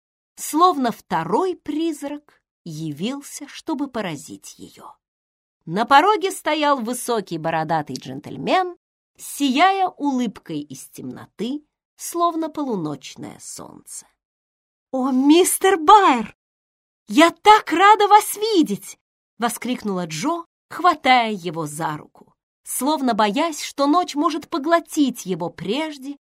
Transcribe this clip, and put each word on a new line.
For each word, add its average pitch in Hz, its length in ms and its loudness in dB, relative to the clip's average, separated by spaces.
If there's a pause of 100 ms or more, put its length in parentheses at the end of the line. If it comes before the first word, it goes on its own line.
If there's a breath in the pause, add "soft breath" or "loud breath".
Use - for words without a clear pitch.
(380)
словно 294 560 2
второй 220 640 -4
призрак 294 840 -8 (220)
явился, 165 840 -10
чтобы 277 400 -8
поразить 160 680 -10
её. - 380 -20 (680)
На 190 200 -4
пороге 349 460 4
стоял 294 480 -2
высокий 226 580 -6
бородатый 160 600 -4
джентльмен, 233 800 -4 (400)
сияя 359 720 0
улыбкой 247 720 -4
из - 260 -18
темноты, 151 800 -10 (320)
словно 330 520 -4
полуночное 202 920 -8
солнце. - 640 -18 (840)
"О, 262 200 -2
мистер 330 680 4
Байер! 311 600 6 (720)
Я 311 220 6
так 427 420 6
рада 403 340 6
вас 415 300 4
видеть!" 392 600 0 (420)
воскликнула 220 680 -4
Джо, 240 400 -4 (240)
хватая 254 600 2
его 165 340 -6
за 151 320 -6
руку, - 380 -20 (280)
словно 262 520 -2
боясь, 226 480 0
что - 240 -2
ночь 349 260 2
может 302 360 -2
поглотить 320 760 -2
его 175 240 -6
прежде, 277 680 -8 (160)